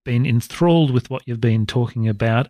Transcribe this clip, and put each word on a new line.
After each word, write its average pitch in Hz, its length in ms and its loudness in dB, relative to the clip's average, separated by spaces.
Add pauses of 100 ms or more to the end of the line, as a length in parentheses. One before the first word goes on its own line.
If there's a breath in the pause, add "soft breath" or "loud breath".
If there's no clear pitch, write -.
been 123 200 0
enthralled 151 640 2
with 123 180 0
what 131 160 -8
you've 117 160 -6
been 113 240 2
talking 117 420 -2
about 113 420 0